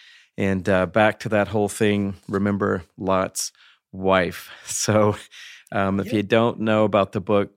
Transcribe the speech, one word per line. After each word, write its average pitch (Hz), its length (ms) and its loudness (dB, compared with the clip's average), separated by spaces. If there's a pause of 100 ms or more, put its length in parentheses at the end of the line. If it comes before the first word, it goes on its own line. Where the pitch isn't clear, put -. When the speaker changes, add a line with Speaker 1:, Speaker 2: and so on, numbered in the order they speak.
(380)
Speaker 1:
And, 98 300 -2
uh, 92 200 2
back 107 340 2
to - 80 -8
that 101 180 2
whole 104 220 -2
thing, 101 460 0 (120)
remember 101 560 -2 (140)
Lot's 95 540 -2 (400)
wife. 95 680 0
<laughs> - 80 -20
So, 107 500 2 (560)
um, 98 280 -2
if 95 80 -4
Speaker 2:
Yeah. 107 100 -2
Speaker 1:
you 104 60 0
don't 117 360 2
know 107 240 2
about 98 300 2
the 104 80 -4
book, 101 360 0